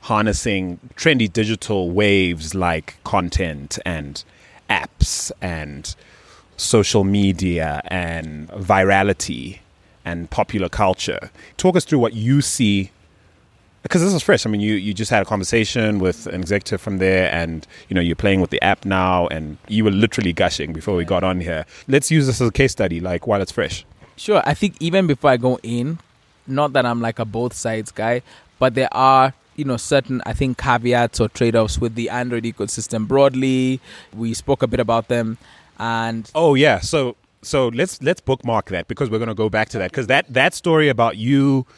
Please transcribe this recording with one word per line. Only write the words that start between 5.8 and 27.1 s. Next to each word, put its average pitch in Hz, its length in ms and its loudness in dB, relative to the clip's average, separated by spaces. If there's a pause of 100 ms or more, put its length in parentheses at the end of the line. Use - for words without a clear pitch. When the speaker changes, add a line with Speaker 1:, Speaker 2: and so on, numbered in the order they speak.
Speaker 1:
social 104 480 2
media 90 840 0
and 80 600 -8
virality 95 1120 0 (440)
and 85 260 -8
popular 98 380 -2
culture. - 600 -2 (260)
Talk 185 200 4
us 170 80 4
through 147 160 2
what 117 140 2
you 120 260 4
see, 101 500 2 (920)
because 175 200 2
this 196 100 2
is 170 100 0
fresh. - 220 2
I 110 60 -2
mean, 104 100 0
you, 107 140 0
you 101 180 -2
just 104 180 -6
had 110 120 4
a - 20 -6
conversation 107 760 0
with 90 260 -2
an 90 140 -8
executive 98 420 -4
from 98 160 -4
there 92 340 2
and, 82 340 -4 (220)
you - 60 -4
know, 90 80 2
you're 85 120 0
playing 95 280 2
with - 80 -2
the - 120 -2
app 98 220 0
now 92 440 2
and 78 280 -8 (120)
you 107 160 2
were 107 60 4
literally 98 440 2
gushing 80 400 -2
before 92 220 -4
we 85 80 0
got 87 200 0
on 92 160 0
here. 82 240 -6 (240)
Let's 139 220 2
use 156 160 4
this 127 160 0
as 120 60 2
a 110 40 -2
case 135 200 2
study, 85 280 -2
like, 90 260 -4
while 101 140 2
it's 95 120 -6
fresh. - 340 -6 (300)
Speaker 2:
Sure. 208 280 2
I - 80 2
think 202 280 -2
even 180 260 2
before 143 240 2
I 127 80 4
go 123 240 0
in, 123 360 -4 (480)
not 135 280 0
that 135 100 4
I'm, 120 160 0
like, 117 180 -2